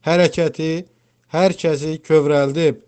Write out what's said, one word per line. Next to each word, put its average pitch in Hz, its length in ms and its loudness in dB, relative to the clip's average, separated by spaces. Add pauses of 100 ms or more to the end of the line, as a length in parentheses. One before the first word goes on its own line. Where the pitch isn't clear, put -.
hərəkəti 160 680 0 (600)
hər 180 240 2
kəsi 156 380 -4 (100)
kövrəldib. 147 840 2